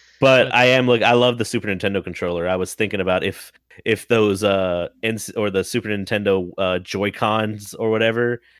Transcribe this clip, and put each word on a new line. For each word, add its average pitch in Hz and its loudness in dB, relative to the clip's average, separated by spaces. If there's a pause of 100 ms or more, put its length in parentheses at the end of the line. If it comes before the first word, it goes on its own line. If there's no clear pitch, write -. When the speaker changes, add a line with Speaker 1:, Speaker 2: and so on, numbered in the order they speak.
(200)
Speaker 1:
But 131 4
Speaker 2:
I 123 6
am, 127 4
like, 120 4
I 117 4
love 120 4
the 113 -4
Super 107 -4
Nintendo 98 -2
controller. 87 -4
I 92 0
was 92 -4
thinking 104 -2
about 92 0
if, - -8 (360)
if 110 -2
those, 107 2
uh, 92 0 (140)
N-, 113 -2 (200)
or 107 -2
the 95 -2
Super 110 -4
Nintendo, 98 -2
uh, 92 -2
Joy-Cons 107 -4
or 113 -2
whatever, 113 0 (180)